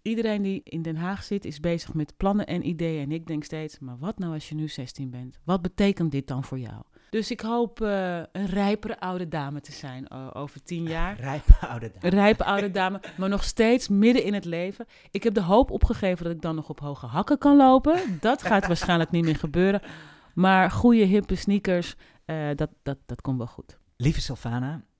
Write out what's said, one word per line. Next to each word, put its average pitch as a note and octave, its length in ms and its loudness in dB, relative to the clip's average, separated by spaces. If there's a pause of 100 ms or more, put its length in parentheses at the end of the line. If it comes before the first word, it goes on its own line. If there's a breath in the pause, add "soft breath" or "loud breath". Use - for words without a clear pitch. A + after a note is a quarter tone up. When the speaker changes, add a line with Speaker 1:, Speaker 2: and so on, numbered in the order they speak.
Speaker 1:
Iedereen A3 400 -2
die G3 220 -4
in - 180 -8
Den D#3+ 140 -6
Haag F3+ 280 -6
zit, G3+ 220 -6
is D3 140 -12
bezig E3+ 340 -4
met D3+ 240 -6
plannen G3 300 0
en E3+ 200 -4
ideeën. D#3+ 360 -4
En C#3 80 -6
ik E3 160 -6
denk D3+ 160 -6
steeds: D#3 360 -12
"Maar B2 180 -14
wat F3+ 220 -8
nou E3 140 -6
als D3+ 160 -10
je D#3 60 -10
nu D#3 120 -4
zestien C3+ 420 -10
bent? B2+ 340 -14
Wat F3+ 180 0
betekent F3+ 500 0
dit C#3 160 -4
dan C3 160 -6
voor C3 160 -10
jou?" A2+ 240 -12 (280 soft breath)
Dus A3 200 -4
ik A3+ 100 -6
hoop, A#3 400 -4
eh, F#3+ 360 -2 (140)
een G3 140 -4
rijpere G3+ 540 -2
oude F3+ 280 -6
dame D3 340 -6
te - 100 -20
zijn, C3 360 -14
eh, C3 260 -14
over C#3+ 300 -12
tien E3+ 200 -6
jaar. E3+ 360 -4
Speaker 2:
<laughs> - 0 -
Rijpe C#3 340 4 (140)
oude A2+ 240 -10
dame. - 140 -14
Speaker 1:
Een F#3 140 4
rijpe G#3+ 240 4
oude G3+ 280 -2
dame, F#3+ 300 -2 (160)
maar F#3+ 120 -2
nog G3 140 -2
steeds A#3+ 440 2
midden A3 360 6
in G#3 100 -2
het G3 120 -4
leven. F3 400 -8 (260 soft breath)
Ik - 120 -6
heb A3+ 100 2
de G#3 80 2
hoop G3+ 300 4
opgegeven F#3 520 0
dat E3+ 100 -4
ik D#3+ 80 -10
dan D#3+ 140 -4
nog D#3 140 -8
op D3+ 100 -12
hoge C#3+ 260 -10
hakken F3 320 0
kan C#4+ 200 8
lopen. C4 600 6
Dat A#3+ 240 2
gaat G3 240 2
Speaker 2:
<laughs> F3 40 0
Speaker 1:
waarschijnlijk E3 400 0
niet E3+ 120 2
meer D#3+ 120 2
gebeuren. F3+ 460 0 (520 loud breath)
Maar F#3 380 4
goede, A#3 320 6
hippe G3 320 2
sneakers, F#3+ 600 0 (300 soft breath)
eh, D#3 300 -4
dat, D3+ 140 -2 (140)
dat, C#3 220 -6
dat - 160 -10
komt C3 160 -4
wel A2+ 100 -6
goed. - 300 -20 (200)
Speaker 2:
Lieve - 240 2
Sylvana, B2+ 640 -6 (160)